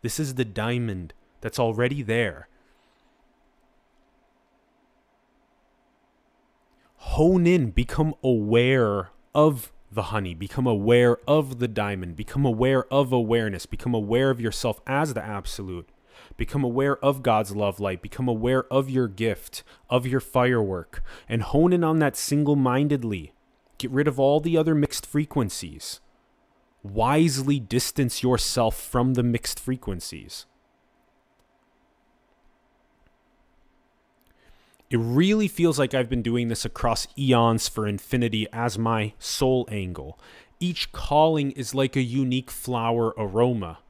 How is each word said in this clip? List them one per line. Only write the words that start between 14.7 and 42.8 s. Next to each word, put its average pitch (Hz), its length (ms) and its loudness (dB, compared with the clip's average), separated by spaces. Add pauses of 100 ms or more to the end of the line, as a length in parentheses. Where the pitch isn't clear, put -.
as 139 280 -2
the 110 100 -6
absolute, 95 640 -10 (480)
become 139 280 -2
aware 135 400 0
of 135 180 2
God's 110 320 2
love 101 260 -2
light, 95 220 -4
become - 260 -6
aware 123 440 0
of 135 180 0
your 127 180 0
gift, 101 540 -6 (260)
of 127 180 0
your 127 140 0
firework, 113 840 0 (260)
and 117 140 -2
hone 165 300 4
in 175 120 2
on 160 160 2
that 143 160 2
single-mindedly. 135 1160 0 (460)
Get 120 120 -10
rid 143 180 2
of 131 100 -2
all 139 220 4
the 165 160 0
other 160 180 4
mixed - 320 0
frequencies. 104 920 -4 (840)
Wisely 135 760 2
distance 123 640 -2
yourself 123 580 2
from 127 340 0
the 123 80 2
mixed 120 360 -2
frequencies. - 880 -8 (4000)
It 123 60 2
really 170 520 4
feels 165 300 2
like 135 140 0
I've 127 160 0
been 120 140 -2
doing 120 260 0
this 113 160 -4
across - 420 -2 (120)
eons 117 500 4
for 107 180 -4
infinity 107 680 -2
as 117 240 -2
my 113 400 0
soul 127 520 0
angle. 90 480 -8 (420)
Each 175 320 -6
calling 151 580 2
is 131 240 -8
like 135 200 0
a 139 60 2
unique 127 500 -2
flower 117 680 -2